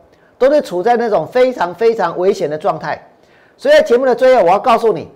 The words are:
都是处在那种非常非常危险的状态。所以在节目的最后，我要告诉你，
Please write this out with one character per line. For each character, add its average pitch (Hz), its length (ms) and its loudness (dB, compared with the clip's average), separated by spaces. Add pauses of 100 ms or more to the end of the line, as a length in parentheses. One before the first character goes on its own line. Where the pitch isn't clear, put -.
(380)
都 254 140 2
是 294 100 2
处 180 220 -8
在 240 120 2
那 226 140 -4
种 170 160 -2
非 254 260 0
常 180 220 -6
非 226 180 0
常 185 240 -4
危 185 160 0
险 180 160 -4
的 151 80 -6
状 160 220 -4
态。 147 220 -10 (560)
所 269 140 -2
以 294 40 6
在 302 80 6
节 240 160 2
目 269 80 -2
的 247 80 2
最 262 220 4
后， 220 60 4
我 170 40 2
要 185 120 4
告 226 200 0
诉 220 140 0
你， 147 240 -8